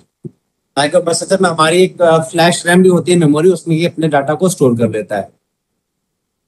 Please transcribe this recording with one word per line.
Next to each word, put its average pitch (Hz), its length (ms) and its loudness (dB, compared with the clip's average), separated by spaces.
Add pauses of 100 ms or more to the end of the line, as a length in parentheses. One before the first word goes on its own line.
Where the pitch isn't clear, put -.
(800)
माइक्रो 147 220 0
प्रोसेसर 170 400 -2
में 180 100 0
हमारी 160 320 2
एक, 180 200 -2
अ, 165 160 4
flash 165 480 -2
RAM 180 160 4
भी 185 60 4
होती 175 240 0
है, 175 60 2
memory, 156 320 2
उसमें 165 260 -2
ये 170 100 -2
अपने 160 220 -4
data 143 260 -2
को 175 140 0
store 127 300 0
कर 117 100 0
लेता 107 280 -6
है। 98 120 -8 (1200)